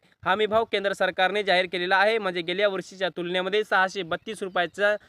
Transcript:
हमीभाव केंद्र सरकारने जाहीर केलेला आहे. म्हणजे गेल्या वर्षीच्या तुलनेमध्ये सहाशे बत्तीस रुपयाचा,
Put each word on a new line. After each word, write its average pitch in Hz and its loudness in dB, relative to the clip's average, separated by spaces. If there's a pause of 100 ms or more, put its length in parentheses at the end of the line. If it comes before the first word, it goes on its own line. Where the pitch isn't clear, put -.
(260)
हमीभाव 214 2
केंद्र 202 -2
सरकारने 185 0
जाहीर 185 2
केलेला 185 0
आहे. 214 4
म्हणजे 180 -4
गेल्या 185 0
वर्षीच्या 185 -4
तुलनेमध्ये 185 -2
सहाशे 190 0
बत्तीस 180 -8
रुपयाचा, 190 0 (120)